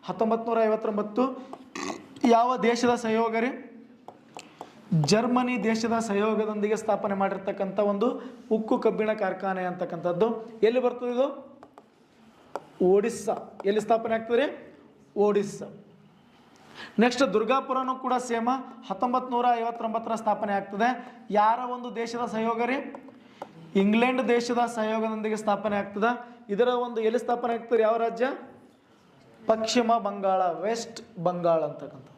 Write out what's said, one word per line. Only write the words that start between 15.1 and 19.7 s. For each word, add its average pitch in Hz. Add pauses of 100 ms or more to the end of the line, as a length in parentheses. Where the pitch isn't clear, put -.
ಒಡಿಸ್ಸಾ. 208 (1300)
ನೆಕ್ಸ್ಟ್ 247
ದುರ್ಗಾಪುರನೂ 254
ಕೂಡ 254
ಸೇಮ್ 233 (420)
ಹತ್ತೊಂಬತ್ತು 247
ನೂರ 240 (100)
ಐವತ್ತೊಂಬತ್ತರ 226